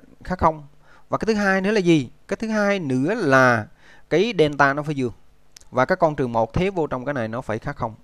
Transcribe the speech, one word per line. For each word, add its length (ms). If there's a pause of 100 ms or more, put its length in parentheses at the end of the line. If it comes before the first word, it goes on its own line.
(240)
khác 140
không. 280 (420)
Và 100
cái 80
thứ 80
hai 260
nữa 100
là 100
gì? 300 (180)
Cái 80
thứ 120
hai 300
nữa 360
là 520 (440)
cái 280
delta 360
nó 80
phải 120
dương. 180 (580)
Và 140
cái 120
con 200
trừ 100
một 260
thế 180
vô 160
trong 180
cái 100
này 140
nó 120
phải 180
khác 180
không. 280